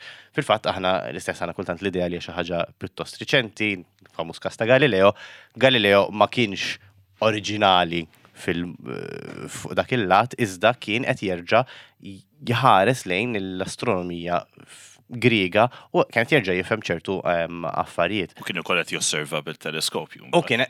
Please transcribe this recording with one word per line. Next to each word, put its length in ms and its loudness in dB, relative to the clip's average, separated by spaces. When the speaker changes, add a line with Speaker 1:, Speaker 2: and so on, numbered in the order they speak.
Speaker 1:
Fil-fatt, 360 0
aħna 240 0
l-istess 320 -8
għandna 140 -6
kultant 260 -6
l-idea 260 -2
li 100 -6
hija 80 -12
xi 120 -12
ħaġa 240 -4
pjuttost 440 -12
riċenti, 480 0
famuż 280 -8
każ 180 -8
ta' 80 2
Galileo. 440 6
Galileo 560 6
ma 180 4
kienx 480 -2
oriġinali 800 2
fil-, 320 -4
eh, 840 -12
fuq 300 -10
dak 160 0
il-lat, 440 2
iżda 420 0
kien 260 -4
qed 220 -2
jerġa' 380 0
jħares 640 4
lejn 300 -2
l-astronomija 1000 -4
f-, 300 -20
Griega 600 2
u 160 4
kien 160 0
qed 80 -2
jerġa' 240 2
jifhem 260 -2
ċertu, 360 -4
em, 400 -2
affarijiet. 720 -4
Speaker 2:
U 60 -16
kien 160 -6
ukoll 180 0
qed 140 -6
josserva 500 -4
bil-teleskopju. 880 -8
Speaker 1:
U 100 4
kien, 280 0